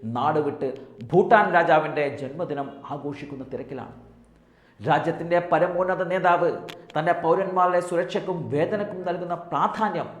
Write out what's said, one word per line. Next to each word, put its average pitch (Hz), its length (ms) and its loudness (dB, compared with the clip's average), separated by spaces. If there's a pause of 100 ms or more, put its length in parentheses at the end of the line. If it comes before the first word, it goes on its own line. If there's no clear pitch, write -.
(160)
നാട് 151 300 2
വിട്ട് 139 220 -4 (420)
ഭൂട്ടാൻ 185 340 6 (120)
രാജാവിൻ്റെ 156 480 4 (160)
ജന്മദിനം 139 480 -6 (260)
ആഘോഷിക്കുന്ന 139 580 -10
തിരക്കിലാണ്. 127 420 -10 (920)
രാജ്യത്തിൻ്റെ 165 500 2 (140)
പരമോന്നത 180 500 2 (100)
നേതാവ് 175 380 4 (460)
തൻ്റെ 165 260 2
പൗരന്മാരുടെ 180 680 2
സുരക്ഷയ്ക്കും 175 500 -2 (160)
വേദനക്കും 202 540 -2
നൽകുന്ന 175 280 -4 (140)
പ്രാധാന്യം 175 600 0 (100)